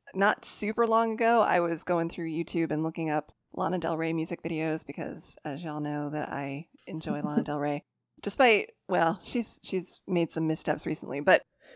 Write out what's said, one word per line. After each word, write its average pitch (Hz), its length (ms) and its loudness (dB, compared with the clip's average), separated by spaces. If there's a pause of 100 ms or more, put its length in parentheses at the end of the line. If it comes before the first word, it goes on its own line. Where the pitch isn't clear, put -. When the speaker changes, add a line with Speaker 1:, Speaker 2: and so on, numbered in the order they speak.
(160)
Speaker 1:
not 196 300 2
super 220 420 0
long 226 240 4
ago, 226 300 4
I 180 180 4
was 170 240 0
going 170 240 0
through 170 240 -4
YouTube 165 400 0
and 151 100 0
looking 160 280 -2
up 151 240 -2 (220)
Lana 180 220 0
Del 165 200 0
Rey 165 160 0
music 165 280 -2
videos 160 420 -2
because, - 600 -10
as 151 180 -8
y'all 151 160 -6
know, 147 300 -4
that 151 200 -4
I 139 360 -6 (220)
enjoy 160 340 -4
Lana 147 220 0
Speaker 2:
<laughs> - 0 -
Speaker 1:
Del 147 160 -4
Rey. 147 240 -2 (360)
Despite, 220 520 4 (160)
well, 170 360 2
she's, - 380 -4
she's - 460 -6
made 175 240 2
some 160 160 0
missteps 160 400 -2
recently, - 320 -6
but 160 240 6 (320)